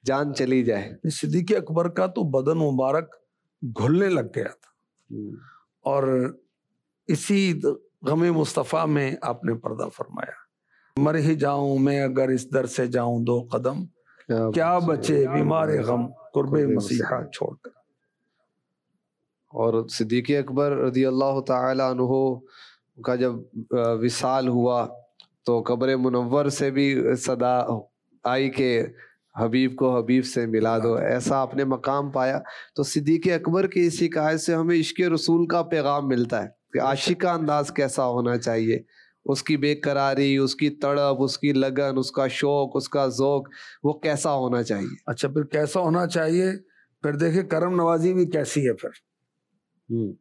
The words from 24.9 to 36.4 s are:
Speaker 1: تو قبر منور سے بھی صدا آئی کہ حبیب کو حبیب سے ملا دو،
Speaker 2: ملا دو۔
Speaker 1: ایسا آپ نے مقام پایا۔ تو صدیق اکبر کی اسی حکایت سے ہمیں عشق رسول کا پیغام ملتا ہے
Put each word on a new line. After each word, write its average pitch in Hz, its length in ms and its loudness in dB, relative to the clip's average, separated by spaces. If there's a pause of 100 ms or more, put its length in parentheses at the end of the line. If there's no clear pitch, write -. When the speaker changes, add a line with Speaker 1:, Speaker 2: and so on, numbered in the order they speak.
Speaker 1:
تو 120 200 2
قبر 131 300 0
منور 127 540 2
سے 139 220 -2
بھی 135 440 2
صدا 123 460 0 (640)
آئی 131 260 0
کہ 127 340 2 (540)
حبیب 127 380 2
کو 127 220 2
حبیب 123 280 2
سے 120 200 -2
ملا 113 320 2
دو، 113 160 2
Speaker 2:
ملا - 60 0
دو۔ 120 140 0
Speaker 1:
ایسا 127 240 0
آپ 131 180 -2
نے 139 80 0
مقام 135 480 -2
پایا۔ 135 280 0 (360)
تو 147 80 -2
صدیق 156 520 0
اکبر 170 320 0
کی 180 140 0
اسی 170 240 2
حکایت 156 340 0
سے 170 160 0
ہمیں 165 240 2
عشق 165 220 -2 (120)
رسول 165 340 2
کا 170 160 2
پیغام 143 440 0
ملتا 120 300 0
ہے 104 100 -4